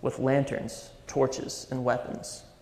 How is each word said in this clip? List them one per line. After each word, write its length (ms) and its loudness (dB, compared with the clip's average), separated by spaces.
with 180 0
lanterns, 680 2
torches, 640 0
and 120 -2
weapons. 600 -2